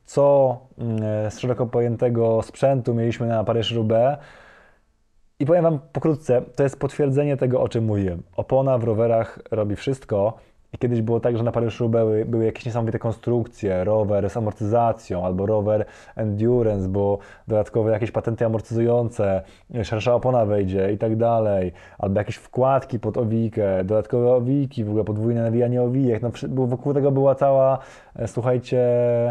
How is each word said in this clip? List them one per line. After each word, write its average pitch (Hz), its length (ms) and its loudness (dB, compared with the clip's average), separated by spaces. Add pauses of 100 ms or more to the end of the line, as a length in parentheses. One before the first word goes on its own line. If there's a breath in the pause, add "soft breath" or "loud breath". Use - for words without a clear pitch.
co, 139 540 4 (200)
mm, 113 240 -4
e, 107 280 -2
z - 80 -16
szeroko 123 280 -2
pojętego 117 760 0
sprzętu 131 520 0
mieliśmy 117 320 -2
na 113 180 0
Paryż-Roubaix. 113 720 0 (1200 loud breath)
I 139 80 -2
powiem 170 160 4
wam 160 160 2 (140)
pokrótce, 135 500 0 (140)
to 143 60 0
jest 135 180 -2
potwierdzenie 143 560 0
tego, 127 240 0
o 120 80 0
czym 113 160 -2
mówiłem. 98 380 -2 (140)
Opona 131 420 0
w 113 60 -2
rowerach 113 540 0 (120)
robi 104 260 -2
wszystko, 113 600 -2 (380 soft breath)
I - 40 -14
kiedyś 120 240 0
było 113 180 0
tak, 120 160 0
że 113 80 -2
na 117 60 0
Paryż-Roubaix 117 540 0
były, 110 200 2
były 113 200 0
jakieś 110 220 -4
niesamowite 113 320 -4
konstrukcje, 110 840 -2
rower 104 460 2
z - 60 -10
amortyzacją 107 880 -2
albo 92 200 -2
rower 107 380 0 (320 loud breath)
endurance, 107 720 0
bo 101 300 0 (300 loud breath)
dodatkowe 107 420 0
jakieś 107 200 -2
patenty 113 360 -2
amortyzujące, 113 960 0 (400 loud breath)
szersza 117 320 0
opona 120 320 2
wejdzie 98 460 0
i 104 60 -4
tak 110 180 -2
dalej, 107 560 0 (260 loud breath)
albo 101 220 0
jakieś - 160 -6
wkładki 127 600 0
pod 107 200 -4
owikę, 107 680 0
dodatkowe 120 500 2
owiki, 127 500 0
w 104 40 -4
ogóle 107 160 0
podwójne 110 380 -2
nawijanie 120 400 2
owijek. 123 400 0
No, 117 80 -2
przy-, - 180 -10
bo 131 180 0
wokół 127 280 -2
tego 143 160 2
była 135 240 4
cała, 135 440 2 (380 loud breath)
e, 117 120 -6
słuchajcie, 123 560 0 (460)